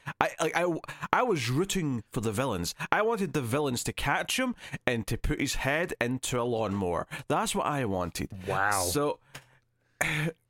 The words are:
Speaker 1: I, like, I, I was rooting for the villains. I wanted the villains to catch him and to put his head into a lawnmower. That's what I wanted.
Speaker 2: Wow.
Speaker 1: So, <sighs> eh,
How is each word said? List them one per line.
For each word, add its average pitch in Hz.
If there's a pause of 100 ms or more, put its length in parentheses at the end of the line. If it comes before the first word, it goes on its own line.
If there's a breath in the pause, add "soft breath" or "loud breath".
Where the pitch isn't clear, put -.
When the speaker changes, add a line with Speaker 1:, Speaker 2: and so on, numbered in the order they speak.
(200 loud breath)
Speaker 1:
I, 156 (100)
like, 160
I, 175 (460 loud breath)
I 208
was 160
rooting 147
for 123
the 107
villains. 98 (160 loud breath)
I 185
wanted 196
the 147
villains 127
to 113
catch 165
him 254 (320 loud breath)
and 117
to -
put -
his 139
head 160
into 123
a -
lawnmower. 101 (220 loud breath)
That's 196
what 196
I 139
wanted. 92 (180)
Speaker 2:
Wow. 98
Speaker 1:
So, 143 (400 loud breath)
<sighs> -
eh, 156 (220)